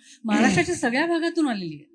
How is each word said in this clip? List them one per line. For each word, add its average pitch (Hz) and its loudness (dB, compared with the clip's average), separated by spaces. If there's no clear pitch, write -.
महाराष्ट्राच्या 226 2
सगळ्या 277 0
भागातून 339 0
आलेली 180 -6
आहेत. 143 -18